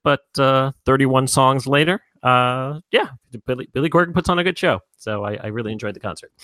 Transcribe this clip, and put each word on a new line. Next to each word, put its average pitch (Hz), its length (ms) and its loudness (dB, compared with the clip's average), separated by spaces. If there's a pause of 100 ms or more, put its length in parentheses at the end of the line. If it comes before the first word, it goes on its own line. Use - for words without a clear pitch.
but, 143 220 0 (120)
uh, 135 340 2 (140)
thirty-one 131 420 2
songs 131 400 2
later, 156 340 2 (220)
uh, 127 580 0 (100)
yeah, 320 180 0 (360)
Billy, 127 260 -6
Billy 147 180 -2
Corgan 170 240 2
puts 170 140 -2
on 175 120 0
a 175 40 0
good 180 140 -2
show. 143 240 0 (160)
So 104 260 -6
I, 104 120 -6
I 110 120 -10
really 110 240 -6
enjoyed 107 240 -8
the 98 60 -20
concert - 320 -12 (100)